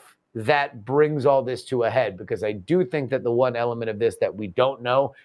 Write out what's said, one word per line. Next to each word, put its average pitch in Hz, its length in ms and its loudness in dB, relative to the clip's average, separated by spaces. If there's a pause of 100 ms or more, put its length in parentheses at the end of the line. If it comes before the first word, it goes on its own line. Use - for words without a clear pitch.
(360)
that 127 480 0
brings 143 440 2
all 135 160 4
this 123 200 -6
to 123 200 -2
a 110 80 2
head, 107 260 0
because 101 260 -6
I 107 100 -2
do 156 300 2
think 147 280 -4
that 127 100 -2
the 120 100 -2
one 120 240 2
element 117 360 -4
of 104 80 -6
this 110 200 0
that 92 140 0
we 104 140 -8
don't 127 340 0
know 127 320 0 (120)